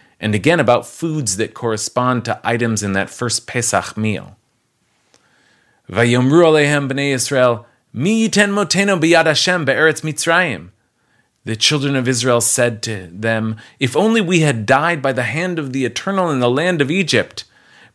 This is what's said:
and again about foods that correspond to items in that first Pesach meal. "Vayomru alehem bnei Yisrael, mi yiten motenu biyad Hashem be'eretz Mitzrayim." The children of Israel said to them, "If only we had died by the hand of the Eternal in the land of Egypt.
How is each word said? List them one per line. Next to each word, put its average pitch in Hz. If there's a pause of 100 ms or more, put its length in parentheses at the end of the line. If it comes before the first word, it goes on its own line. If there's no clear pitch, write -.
(180)
and 107
again 151
about 123
foods 151
that 104
correspond 120
to 113
items 117
in 101
that 98
first -
Pesach 110
meal. 107 (1500)
"Vayomru 123
alehem 147
bnei 139
Yisrael, 123 (280)
mi 214
yiten 202
motenu 196
biyad 165
Hashem 165
be'eretz 143
Mitzrayim." 156 (760)
The 110
children 139
of 123
Israel 123
said 117
to 98
them, 110 (240)
"If 135
only 220
we 175
had 120
died 147
by 135
the 120
hand 165
of 139
the 131
Eternal 185
in 139
the 123
land 160
of 139
Egypt. 156 (520)